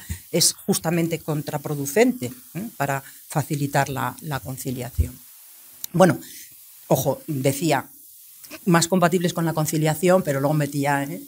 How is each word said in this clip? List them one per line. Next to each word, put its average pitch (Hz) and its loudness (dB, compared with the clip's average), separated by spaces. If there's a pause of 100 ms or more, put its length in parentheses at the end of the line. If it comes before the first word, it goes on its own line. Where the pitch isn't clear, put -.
(320)
es - 2
justamente 165 0
contraproducente, 147 0 (220)
¿eh? 117 -8
Para 139 -2 (240)
facilitar 143 0
la, 123 -4
la 143 -6
conciliación. 127 -6 (800)
Bueno, 170 6 (680)
ojo, 135 0
decía, 139 0 (800)
más 170 6
compatibles 175 2
con 170 -2
la 160 0
conciliación, 156 2
pero 139 -2
luego 143 2
metía, 143 0
¿eh? 160 -8